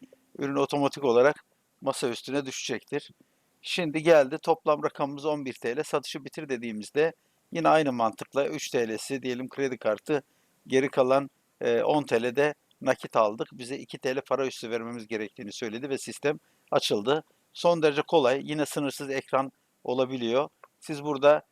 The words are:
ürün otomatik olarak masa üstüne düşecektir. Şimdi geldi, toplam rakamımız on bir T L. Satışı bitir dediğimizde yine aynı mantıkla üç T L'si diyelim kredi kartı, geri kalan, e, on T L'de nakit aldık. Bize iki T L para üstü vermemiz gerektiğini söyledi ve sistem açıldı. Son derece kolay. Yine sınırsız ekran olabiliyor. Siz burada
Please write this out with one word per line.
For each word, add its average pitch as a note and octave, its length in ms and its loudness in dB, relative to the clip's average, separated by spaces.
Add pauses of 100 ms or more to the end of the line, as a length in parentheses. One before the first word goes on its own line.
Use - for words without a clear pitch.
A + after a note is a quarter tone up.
(380)
ürün C#3 180 -4
otomatik C#3 480 0
olarak B2 400 4 (360)
masa C3+ 280 -4
üstüne C3+ 380 -6
düşecektir. - 640 -8 (520)
Şimdi D#3+ 400 -4
geldi, D3+ 400 6
toplam D3+ 420 0
rakamımız C#3+ 400 -4
on D3 200 -2
bir B2+ 80 -6
T A#2+ 240 -6
L. D3+ 60 -2
Satışı D3 420 -6
bitir D3 240 -12
dediğimizde A#2+ 640 -2 (400)
yine D#3+ 160 0
aynı D3+ 240 4
mantıkla B2 560 -2
üç D3+ 220 -8
T A#2 180 0
L'si B2 340 -6
diyelim B2+ 260 -6
kredi B2+ 300 -4
kartı, A#2 440 0 (440)
geri C3 220 2
kalan, C3+ 420 2 (300)
e, A#2+ 220 2
on D3 200 2
T A#2+ 200 0
L'de C#3+ 320 2 (260)
nakit C3 360 -2
aldık. A2+ 360 2
Bize B2+ 260 -10
iki B2+ 200 -14
T C3 180 -2
L C3+ 40 -2
para C3+ 260 -2
üstü B2 240 -8
vermemiz A2+ 360 -8
gerektiğini G#2+ 460 -8
söyledi B2 380 -8
ve C3 80 -4
sistem D3+ 400 -6 (320)
açıldı. C#3 540 0 (280)
Son F3 300 2
derece D3 200 4
kolay. C#3 420 4
Yine D3 220 -2
sınırsız C#3 440 -4
ekran C3+ 420 -2 (320)
olabiliyor. B2+ 640 0 (320)
Siz D3 240 -10
burada D3 480 4